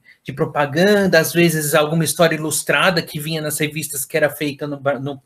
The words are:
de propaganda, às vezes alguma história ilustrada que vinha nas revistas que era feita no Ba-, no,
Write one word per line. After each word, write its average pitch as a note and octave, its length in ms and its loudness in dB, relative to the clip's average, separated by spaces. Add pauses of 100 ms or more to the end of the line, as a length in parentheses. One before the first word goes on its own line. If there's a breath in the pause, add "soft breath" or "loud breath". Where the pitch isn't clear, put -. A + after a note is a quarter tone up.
(220 soft breath)
de A#2+ 100 -12
propaganda, E3 840 2
às E3 140 0
vezes D#3 420 2
alguma D#3+ 300 2
história D#3+ 320 2
ilustrada D#3 680 0
que D#3+ 160 -10
vinha D#3 220 -6
nas D3 180 -4
revistas D3 460 -4
que - 120 -4
era D3+ 140 2
feita D3 360 -6
no C#3+ 120 -8
Ba-, C#3 200 -2
no, C#3 280 -8